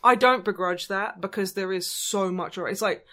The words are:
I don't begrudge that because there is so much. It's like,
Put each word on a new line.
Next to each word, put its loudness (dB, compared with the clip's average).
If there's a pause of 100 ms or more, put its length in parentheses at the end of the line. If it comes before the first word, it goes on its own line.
I 8
don't 4
begrudge -2
that -4
because -4
there -4
is -2
so -2
much. -4
It's -4
like, -2